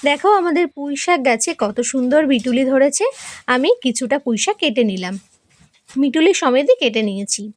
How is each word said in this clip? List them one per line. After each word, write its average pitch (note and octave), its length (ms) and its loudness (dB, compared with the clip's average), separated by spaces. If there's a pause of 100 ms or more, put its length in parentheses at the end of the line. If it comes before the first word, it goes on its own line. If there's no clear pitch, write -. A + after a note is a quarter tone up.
দেখো D4 200 0 (120)
আমাদের E4+ 260 0 (100)
পুঁই C#4+ 280 -6
শাক F4 240 2
গাছে A#3 240 0 (120)
কত G#3 140 -2 (140)
সুন্দর C4 300 2 (100)
মিটুলি B3+ 400 0
ধরেছে। C#4 340 2 (480)
আমি C4 160 2 (140)
কিছুটা B3 420 -2
পুঁই A#3 180 0
শাক G#4 180 -2
কেটে C4+ 300 0
নিলাম, F#3 240 -8 (880)
মিটুলি D#4+ 300 2 (100)
সমেতই C#4+ 400 2
কেটে A3+ 280 0
নিয়েছি। G3+ 320 -6 (160)